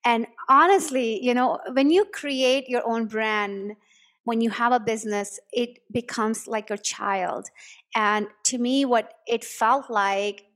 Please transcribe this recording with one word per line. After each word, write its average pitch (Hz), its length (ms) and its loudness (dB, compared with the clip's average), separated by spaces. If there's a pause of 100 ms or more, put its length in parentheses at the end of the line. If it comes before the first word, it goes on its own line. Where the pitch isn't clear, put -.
And 233 240 2 (220)
honestly, 269 720 4
you 247 100 2
know, 247 260 2 (140)
when 277 180 4
you 392 140 6
create 262 640 -2
your 247 200 0
own 226 180 -2
brand, 208 680 -4 (500)
when 226 180 0
you 226 80 2
have 240 240 2
a 247 60 4
business, 208 600 -4 (140)
it 240 260 -4 (120)
becomes 226 560 -4
like 214 220 -6
your 208 80 -4
child. 196 720 -4 (480)
And 208 320 0 (180)
to 254 120 -2
me, 254 260 0
what 240 300 0 (140)
it 226 160 -2
felt 254 460 0
like 202 540 -2 (120)